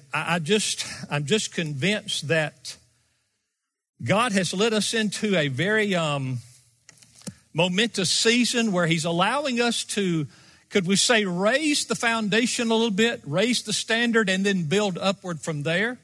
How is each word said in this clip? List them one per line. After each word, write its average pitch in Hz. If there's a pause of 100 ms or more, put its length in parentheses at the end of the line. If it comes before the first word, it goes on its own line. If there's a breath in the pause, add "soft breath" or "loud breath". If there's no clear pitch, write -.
(140)
I, 156
I -
just, 190 (240 loud breath)
I'm 147
just 214
convinced 160
that - (1200)
God 208
has 190
led 220
us 214
into 214
a 147
very, 202
um, 143 (1120 loud breath)
momentous 180
season 233
where 175
He's 160
allowing 233
us 240
to, 175 (420 loud breath)
could 196
we 196
say, 220
raise 233
the 226
foundation 226
a 226
little 226
bit, 226
raise 202
the 208
standard, 226
and 190
then 190
build 190
upward 185
from 147
there. 196